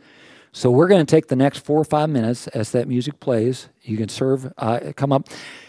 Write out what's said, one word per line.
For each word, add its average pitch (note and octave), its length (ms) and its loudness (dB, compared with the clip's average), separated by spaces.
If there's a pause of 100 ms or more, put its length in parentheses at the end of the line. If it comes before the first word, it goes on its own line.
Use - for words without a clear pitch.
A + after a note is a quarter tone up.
(520)
So - 180 0
we're C#3+ 180 6
gonna F#3 160 6
take D#3+ 240 4
the C3 80 0
next C#3 220 2
four D3+ 220 -2
or D#3 40 0
five D3+ 240 0
minutes A#2+ 400 -2
as - 240 -6
that A#2+ 160 -2
music B2 320 -4
plays. B2 480 -2 (140)
You A2 140 -6
can G#2+ 120 -4
serve, C3 480 -2
uh, A#2+ 400 -4
come C#3+ 160 -2
up C#3 160 0 (400)